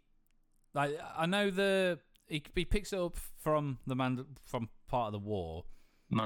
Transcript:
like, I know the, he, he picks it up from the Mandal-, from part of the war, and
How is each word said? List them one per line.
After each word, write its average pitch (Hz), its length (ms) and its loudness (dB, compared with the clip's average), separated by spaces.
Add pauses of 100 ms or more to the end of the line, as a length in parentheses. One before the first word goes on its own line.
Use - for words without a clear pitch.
(760)
like, 143 240 0 (180)
I 160 100 0
know 202 240 2
the, 190 480 4 (280)
he, 156 160 -4 (120)
he 175 100 2
picks 208 280 0
it 202 60 0
up 175 180 -2 (220)
from 147 480 2
the 135 80 0
Mandal-, 127 320 0 (200)
from 117 220 -4 (200)
part 120 200 0
of 104 40 -4
the 104 140 -4
war, 87 380 -2 (460)
and 110 160 2